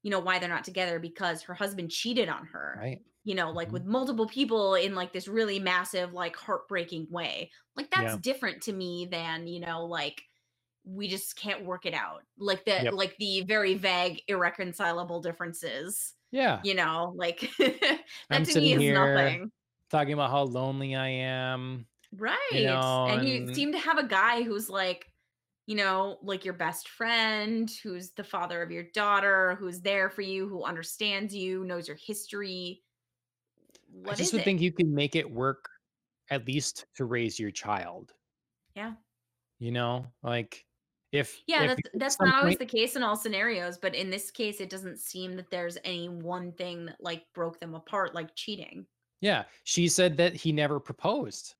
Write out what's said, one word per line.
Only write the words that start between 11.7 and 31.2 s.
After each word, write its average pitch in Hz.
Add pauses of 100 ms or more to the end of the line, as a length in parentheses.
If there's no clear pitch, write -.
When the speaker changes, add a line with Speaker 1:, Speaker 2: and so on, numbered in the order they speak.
Speaker 1:
it 165
out." 87 (140)
Like, 196
the, 190
Speaker 2:
Yep. 117
Speaker 1:
like, 190
the 190
very 196
vague, 180
irreconcilable 175
differences. 165 (160)
Speaker 2:
Yeah. 214
Speaker 1:
You 196
know, 170
like, 175 (140)
<laughs> -
that 311 (260)
Speaker 2:
I'm 160
Speaker 1:
to 311
me 151
Speaker 2:
sitting -
Speaker 1:
is 143
Speaker 2:
here -
Speaker 1:
nothing. 139 (380)
Speaker 2:
talking 147
about 139
how 143
lonely 135
I 131
am, 127 (640)
you -
Speaker 1:
Right, -
Speaker 2:
know, 131
Speaker 1:
and -
you 254
Speaker 2:
and 123
Speaker 1:
seem 294
to 349
have 311
a 277
guy 220
who's, 214
like, 190 (560)
you 214
know, 190
like, 190
your 180
best 170
friend, 220 (120)
who's 180
the 202
father 175
of 170
your 170 (100)
daughter, 196
who's 180
there 196
for 208
you, 190
who 180
understands 196